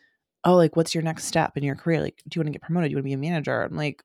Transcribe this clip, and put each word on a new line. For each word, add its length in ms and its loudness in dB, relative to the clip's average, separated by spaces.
"Oh, 120 6
like, 200 6
what's 180 0
your 100 -2
next 220 -4
step 300 0
in 80 -2
your 120 -2
career? 260 0
Like, 260 -6
do 100 -6
you 40 -2
wanna 100 -2
get 100 -10
promoted? 280 -2
Do 20 -6
you 60 -2
wanna 60 -4
be 100 -4
a 40 -4
manager?" 460 -2
I'm 120 -8
like, 280 -6